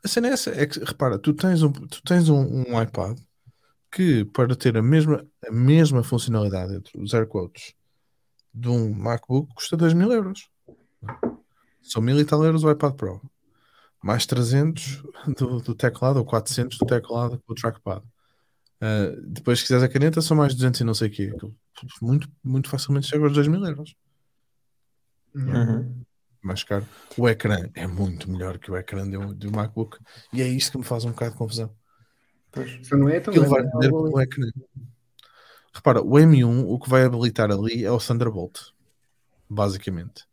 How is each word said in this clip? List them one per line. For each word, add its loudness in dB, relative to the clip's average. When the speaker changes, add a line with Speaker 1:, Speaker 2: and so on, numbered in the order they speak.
Speaker 1:
A -6
cena 0
é 2
essa, -2
é 0
que, -8
repara, -2
tu 0
tens 2
um, 4
tu -12
tens 4
um, 6
um 0
iPad -4
que, 2
para 0
ter 0
a 2
mesma, 4
a -10
mesma 4
funcionalidade, -2
entre -14
os -8
air 2
quotes, -10
de -6
um 0
MacBook, -4
custa -6
dois 4
mil 4
euros. -4
São -6
mil 2
e 4
tal 2
euros 2
o 2
iPad 0
Pro. -8
Mais -2
trezentos -2
do, -2
do -6
teclado, 0
ou 0
quatrocentos -4
do 0
teclado -2
com -10
o -8
trackpad. -6
Ah, 0
depois, -2
se -4
quiseres 4
a 2
caneta, 2
são 2
mais 4
duzentos 0
e 0
não 0
sei -2
o -2
quê. -6
Aquilo -12
muito, 0
muito -2
facilmente -2
chega 0
aos 2
dois 2
mil 0
euros. -10
Speaker 2:
Uhum. -4
Speaker 3:
Uhum. -2
Speaker 1:
Mais -6
caro. -4
O 2
ecrã 0
é -10
muito -6
melhor -8
que -16
o -6
ecrã -8
de -8
um, -8
de -12
um -6
MacBook. -6
E -2
é -2
isto -2
que -6
me -8
faz -4
um -4
bocado -6
de -18
confusão. -6
Speaker 3:
Pois. -12
Speaker 2:
Só 0
não 6
é 2
tão -6
Speaker 1:
Aquilo 6
vai 4
Speaker 2:
grande. -4
Speaker 1:
render 4
pelo 0
ecrã. -2
Repara, 2
o 4
M 8
um, 2
o -2
que -6
vai 6
habilitar 0
ali -2
é 0
o 0
Thunderbolt, -4
basicamente. -4